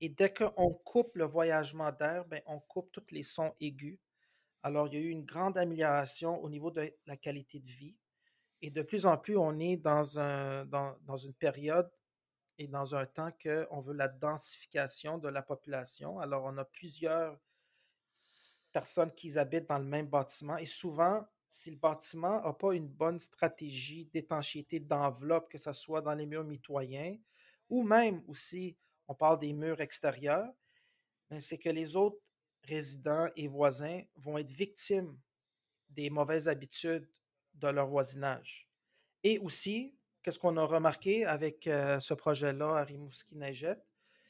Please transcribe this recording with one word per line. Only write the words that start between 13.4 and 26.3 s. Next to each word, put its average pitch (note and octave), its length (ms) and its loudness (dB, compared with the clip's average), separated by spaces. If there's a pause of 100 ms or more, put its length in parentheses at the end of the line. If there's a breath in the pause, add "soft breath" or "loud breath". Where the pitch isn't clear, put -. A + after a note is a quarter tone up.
on C#3+ 100 -8
veut C#3 120 -10
la C#3 140 0
densification D3+ 1080 -4
de D3 120 -6
la C#3 120 -2
population. C#3 800 -8
Alors, C#3 260 -2
on C3+ 120 -8
a C3+ 80 -6
plusieurs D#3+ 720 -4 (1300 soft breath)
personnes E3 420 0
qui D3+ 240 -6
habitent D#3 320 0
dans D3 100 2
le C#3 60 -4
même D3 220 -4
bâtiment. D3 500 -2
Et D#3+ 80 -8
souvent, F3 600 0 (220)
si - 240 -8
le C#3+ 60 -16
bâtiment E3 680 0
a D3+ 100 -2
pas G3 200 2
une D#3 140 -2
bonne E3 320 0
stratégie D3+ 840 -4
d'étanchéité D3+ 760 -4
d'enveloppe, D3 680 2
que D3+ 80 -14
ça C#3+ 160 -8
soit D#3 280 -4
dans D3+ 140 -2
les D3+ 100 -6
murs D#3 180 -6